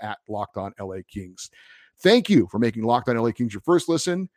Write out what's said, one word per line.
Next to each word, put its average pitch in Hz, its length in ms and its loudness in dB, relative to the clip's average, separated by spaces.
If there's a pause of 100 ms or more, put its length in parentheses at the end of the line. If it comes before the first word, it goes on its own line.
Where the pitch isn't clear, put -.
at 107 160 -10 (100)
Locked 104 300 -8
On 98 220 -10
L 95 140 -10
A 95 100 -12
Kings. 92 480 -16 (480)
Thank 214 280 4
you 147 240 4
for 101 60 -4
making 113 260 -2
Locked 120 240 0
On 120 80 0
L 117 120 0
A 113 40 0
Kings 113 220 -6
your 98 80 -10
first 170 260 2
listen. 180 500 -2